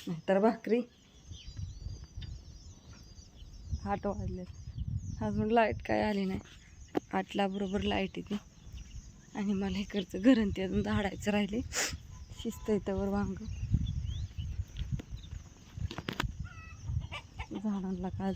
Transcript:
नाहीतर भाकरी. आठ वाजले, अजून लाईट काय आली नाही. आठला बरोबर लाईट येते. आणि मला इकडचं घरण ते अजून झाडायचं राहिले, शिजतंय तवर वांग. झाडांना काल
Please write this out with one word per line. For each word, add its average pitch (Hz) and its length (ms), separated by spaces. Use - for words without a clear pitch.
नाहीतर 190 320
भाकरी. 226 420
आठ 202 200
वाजले, 190 380
अजून 214 260
लाईट 220 360
काय 214 160
आली 202 220
नाही. 190 140
आठला 196 340
बरोबर 196 340
लाईट 196 360
येते. 202 300
आणि 208 180
मला 190 260
इकडचं 190 420
घरण 226 280
ते 190 140
अजून 190 200
झाडायचं 202 480
राहिले, 208 280
शिजतंय 220 360
तवर 196 200
वांग. 196 280
झाडांना 190 560
काल 190 260